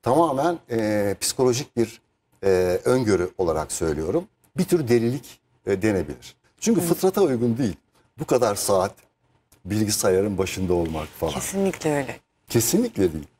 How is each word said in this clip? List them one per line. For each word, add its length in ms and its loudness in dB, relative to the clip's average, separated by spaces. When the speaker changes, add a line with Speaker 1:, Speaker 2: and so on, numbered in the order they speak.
Speaker 1:
tamamen, 560 2
e, 500 0
psikolojik 560 0
bir, 240 -2
e, 400 2
öngörü 540 2
olarak 340 -2
söylüyorum. 520 -2
Bir 80 0
tür 240 0
delilik, 520 0
e, 160 0
denebilir. 540 -2
Çünkü 200 2
Speaker 2:
Hı. 40 -2
Speaker 1:
fıtrata 380 0
uygun 360 0
değil. 180 -2
Bu 60 -8
kadar 300 0
saat 400 0
bilgisayarın 760 0
başında 360 -2
olmak 340 -4
falan. 240 -6
Speaker 2:
Kesinlikle 640 -2
öyle. 200 -6
Speaker 1:
Kesinlikle 640 0
değil. 140 -10